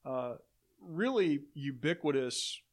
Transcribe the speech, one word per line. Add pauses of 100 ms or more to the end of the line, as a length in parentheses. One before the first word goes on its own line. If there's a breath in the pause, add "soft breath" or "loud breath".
Uh, (460)
really (120)
ubiquitous (120)